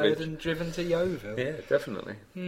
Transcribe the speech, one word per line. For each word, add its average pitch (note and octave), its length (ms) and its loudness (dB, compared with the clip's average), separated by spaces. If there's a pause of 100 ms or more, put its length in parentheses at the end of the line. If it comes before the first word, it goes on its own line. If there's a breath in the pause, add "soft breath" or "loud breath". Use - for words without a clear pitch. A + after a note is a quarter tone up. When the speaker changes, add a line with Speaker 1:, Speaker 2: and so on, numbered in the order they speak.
Speaker 1:
beverage. D#3 180 4
Speaker 2:
and D#3+ 160 -4
driven E3 360 0
to F3 100 -2
Yeovil. E3 560 0
Speaker 1:
Yeah, C#3 140 0 (140)
definitely. - 460 0 (220)
Speaker 2:
Hmm. F3+ 120 -8